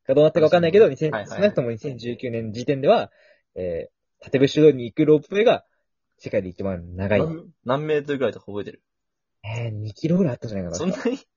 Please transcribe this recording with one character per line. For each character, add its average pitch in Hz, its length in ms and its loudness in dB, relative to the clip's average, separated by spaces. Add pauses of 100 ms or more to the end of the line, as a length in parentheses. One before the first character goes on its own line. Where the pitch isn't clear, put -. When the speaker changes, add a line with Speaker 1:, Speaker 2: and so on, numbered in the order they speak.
Speaker 1:
が 135 80 2
ど 143 60 4
う - 20 8
な 156 80 6
っ - 20 -10
た - 60 2
か 156 60 4
わ 151 60 6
か 175 100 4
ん - 20 0
な 165 60 2
い 160 40 -4
け 202 60 6
ど、 220 60 8
Speaker 2:
う 180 40 6
ん。 139 40 -2
Speaker 1:
二 135 40 -8
千 156 140 -2
Speaker 2:
は 110 120 -6
い 95 40 -12
は - 0 -
い。 - 40 -16
Speaker 1:
少 - 120 -6
な 208 80 4
く 202 60 -6
と 156 60 -2
も 117 100 -4
二 113 80 -8
千 135 180 -10
十 117 180 -8
九 127 140 -8
年 113 220 -6
時 120 120 -8
点 139 160 -2
で 135 60 -2
は、 196 240 2 (460)
え 87 340 -6
ー、 - 340 -20
タ - 60 -20
テ 135 80 2
ブ 135 80 4
修 151 160 2
道 151 80 10
院 135 60 4
に 123 80 -8
行 113 100 -10
く 151 100 2
ロ 151 120 6
ー 143 40 2
プ 170 140 -12
ウ 196 60 -2
ェ - 20 4
イ - 20 4
が 208 200 2 (540)
世 - 120 -14
界 107 120 -2
で 92 60 -6
一 90 140 -12
番 87 320 -8
長 98 220 0
い。 101 40 4
Speaker 2:
何、 160 300 -6 (140)
何 139 220 -2
メ 151 120 0
ー 143 60 -6
ト 147 80 -4
ル 139 60 -4
ぐ 131 60 -2
ら 107 60 0
い - 20 -6
と - 60 -12
か - 80 -20
覚 101 140 -10
え 92 40 -6
て - 60 -14
る？ - 120 -20 (600)
Speaker 1:
え 113 240 -8
ー、 113 40 -8
二 107 220 -10
キ - 140 -8
ロ 165 100 2
ぐ 196 60 4
ら 160 80 0
い - 40 -4
あ - 20 -12
っ - 20 -12
た - 80 -12
ん 117 40 -10
じ 107 60 -10
ゃ 95 60 -6
な - 0 -
い - 40 -6
か 85 40 -8
な。 85 60 -8
Speaker 2:
そ 156 100 -4
ん 190 40 -2
な - 60 -4 (140)
に？ 269 80 -4 (180)